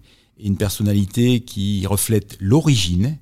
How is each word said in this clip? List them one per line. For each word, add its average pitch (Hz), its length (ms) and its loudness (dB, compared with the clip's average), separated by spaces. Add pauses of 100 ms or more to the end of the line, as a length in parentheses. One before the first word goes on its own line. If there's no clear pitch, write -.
(380)
une 104 200 -2
personnalité 104 840 0
qui 101 480 -4
reflète 101 520 -2
l'origine 113 840 2